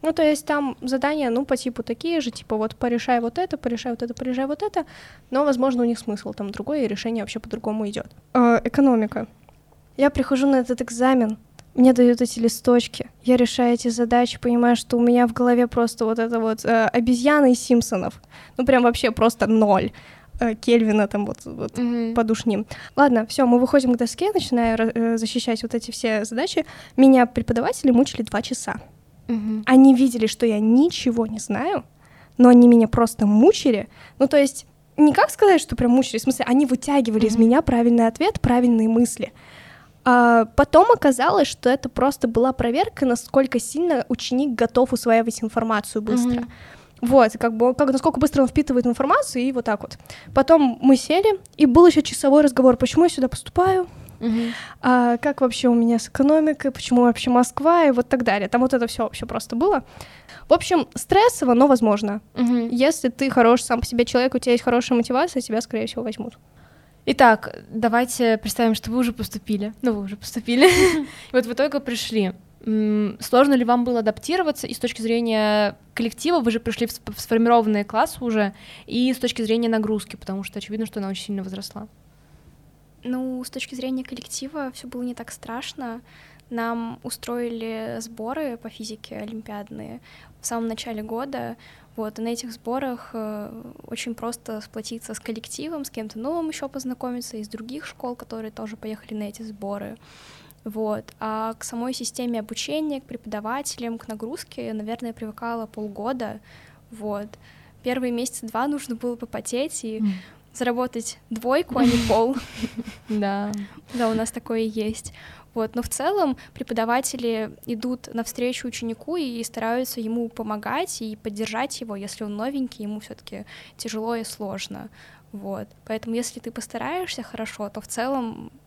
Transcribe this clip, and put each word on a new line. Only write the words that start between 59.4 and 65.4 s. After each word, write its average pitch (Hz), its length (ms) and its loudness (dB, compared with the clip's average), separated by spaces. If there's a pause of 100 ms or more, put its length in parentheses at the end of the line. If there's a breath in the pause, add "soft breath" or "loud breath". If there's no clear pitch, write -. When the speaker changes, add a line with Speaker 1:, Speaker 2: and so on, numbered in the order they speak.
Speaker 1:
было. 302 280 2 (640 loud breath)
В 285 40 8
общем, - 420 2
стрессово, 392 600 2
но 262 120 6
возможно. 214 540 2 (140)
Speaker 2:
Мгм. 240 340 0
Speaker 1:
Если 262 400 0
ты 269 220 -2
хорош 240 320 4
сам 240 180 -2
по - 60 -6
себе 240 180 0
человек, 254 300 0
у 240 40 0
тебя 240 140 0
есть 240 120 0
хорошая 240 320 2
мотивация, 254 440 0